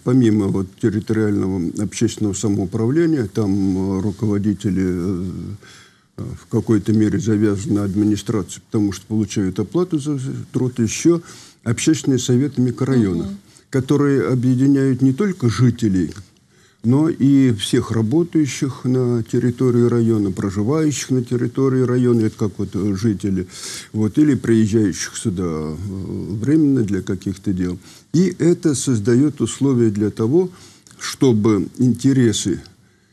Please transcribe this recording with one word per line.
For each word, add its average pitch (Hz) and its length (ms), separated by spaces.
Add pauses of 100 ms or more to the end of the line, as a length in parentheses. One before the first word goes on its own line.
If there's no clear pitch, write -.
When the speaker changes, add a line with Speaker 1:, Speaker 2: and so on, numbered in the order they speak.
Speaker 1:
помимо 110 440
вот 95 200 (140)
территориального 101 800 (200)
общественного 104 520
самоуправления, 113 1000
там, 104 180 (460)
э, 92 40
руководители, 101 840 (1300)
э, 98 60 (180)
в - 100
какой-то 107 420
мере 104 240
завязаны 104 580
на 104 100
администрацию, 104 840
потому 104 220
что - 160
получают 101 520
оплату 170 400
за 143 200 (320)
труд, 127 280
еще 165 420 (420)
общественные 135 560
советы 127 420
микрорайонов, 117 680
Speaker 2:
Мгм. 98 100 (320)
Speaker 1:
которые 139 580
объединяют 131 760
не 135 120
только 175 360
жителей, 98 640 (720)
но 139 260
и 135 440
всех 117 380
работающих 135 920
на 127 380
территории 120 580
района, 113 500
проживающих 117 800
на 131 140
территории 127 580
района, 123 400
это 110 160
как 101 200
вот, 98 160
э, 98 220
жители, 95 520 (440)
вот, 107 260
или 151 180
приезжающих 110 840
сюда, 95 260
э, 78 320 (680)
временно 139 420
для 95 180
каких-то 95 500
дел. 90 260 (360)
И 175 260
это 165 360
создает 123 680
условия 120 480
для 104 200
того, 139 400 (480)
чтобы 107 680 (100)
интересы, 120 840 (520)